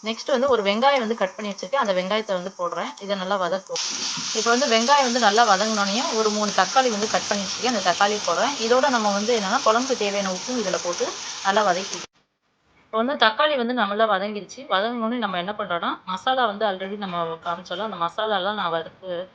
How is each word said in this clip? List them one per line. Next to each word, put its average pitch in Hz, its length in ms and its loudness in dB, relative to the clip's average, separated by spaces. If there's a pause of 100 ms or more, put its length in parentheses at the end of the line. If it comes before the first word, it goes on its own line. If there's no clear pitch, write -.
நெக்ஸ்ட் 226 220 -4
வந்து 269 220 2
ஒரு 226 140 4
வெங்காயம் 233 360 4
வந்து 226 160 0
கட் 190 220 -2
பண்ணி 208 160 -6
வச்சிருக்கேன், 190 220 -6
அந்த 233 180 2
வெங்காயத்தை 190 340 0
வந்து 190 320 -2
போடுறேன். 175 440 -4
இதை 202 140 -4
நல்லா 190 240 -2
வதக்குவோம். 185 420 -2 (520)
இப்ப 220 160 0
வந்து 254 160 4
வெங்காயம் 240 360 4
வந்து 247 160 2
நல்லா 220 360 6
வதங்கினோடனே 214 640 0
ஒரு 220 140 4
மூணு 208 200 0
தக்காளி 233 400 4
வந்து 214 180 -2
கட் 190 200 -2
பண்ணி 202 160 -2
வச்சிருக்கேன், 196 220 -4
அந்த 240 140 2
தக்காளி 202 360 0 (100)
போடுறேன். 180 360 0
இதோட 254 280 4
நம்ம 214 220 2
வந்து 214 280 0
என்னன்னா, 202 280 0
குழம்புக்கு 240 280 2
தேவையான 202 360 -2
உப்பும் 247 280 -4
இதுல 180 240 -2
போட்டு 175 220 -2 (380)
நல்லா 196 260 4
வதக்கிக்கலாம். 180 380 -4 (760)
இப்ப 220 180 -2
வந்து 254 240 2
தக்காளி 294 300 2
வந்து 240 180 -2
நல்லா 214 360 0
வதங்கிருச்சு. 208 580 -4
வதங்கினோடனே 226 500 -2
நம்ம 196 200 -4
என்ன 190 200 -6
பண்றோம்னா, 214 480 -4
மசாலா 247 400 0
வந்து 208 200 -2
already 190 300 -4
நம்ம 170 480 -4
காமிச்சோம்ல, 180 460 -6
அந்த 185 60 -10
மசாலாலாம் 196 580 -2
நான் 190 160 -2
வறுத்து 175 640 -6